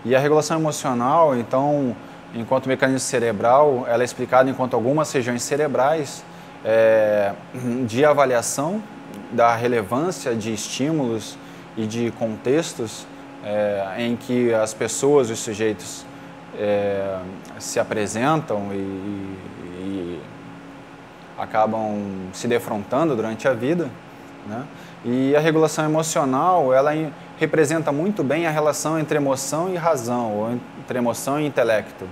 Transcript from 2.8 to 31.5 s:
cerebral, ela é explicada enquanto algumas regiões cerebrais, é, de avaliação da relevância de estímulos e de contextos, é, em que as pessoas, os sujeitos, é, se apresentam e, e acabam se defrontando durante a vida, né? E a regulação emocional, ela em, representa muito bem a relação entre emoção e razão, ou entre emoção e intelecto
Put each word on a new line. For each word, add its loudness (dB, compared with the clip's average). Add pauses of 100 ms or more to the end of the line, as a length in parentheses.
cerebral, 4
ela 2
é 4
explicada 4
enquanto -2
algumas 2
regiões 0
cerebrais, 0 (400)
é, 4 (540)
de 2
avaliação 2 (480)
da 6
relevância 0
de -2
estímulos -2 (380)
e -2
de -2
contextos, -2 (380)
é, 0
em 0
que 0
as 2
pessoas, 2
os -4
sujeitos, -4 (540)
é, -2 (420)
se -4
apresentam 0
e, -6
e -8 (1160)
acabam -2 (320)
se -6
defrontando 0
durante -4
a 4
vida, 0 (600)
né? -8 (420)
E 4
a 8
regulação 4
emocional, 2
ela 4
em, -2 (260)
representa 2
muito 0
bem 2
a 2
relação 0
entre 0
emoção 0
e -2
razão, 0
ou 0
entre -8
emoção 0
e 0
intelecto 0